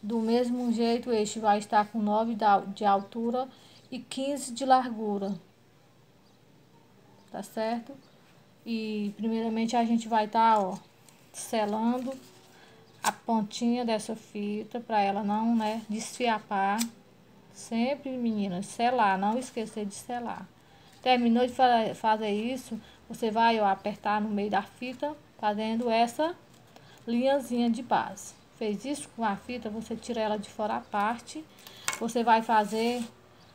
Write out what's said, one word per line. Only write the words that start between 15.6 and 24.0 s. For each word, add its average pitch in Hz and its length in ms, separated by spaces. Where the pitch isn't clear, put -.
desfiapar. 214 920
Sempre, 262 580
meninas, 208 560
selar, 233 500
não 208 200
esquecer 220 480
de 202 100
selar. 233 520
Terminou 240 440
de 247 60
fa-, 240 420
fazer 220 380
isso, 226 480
você 226 200
vai, 226 300
ó, 208 60
apertar 202 560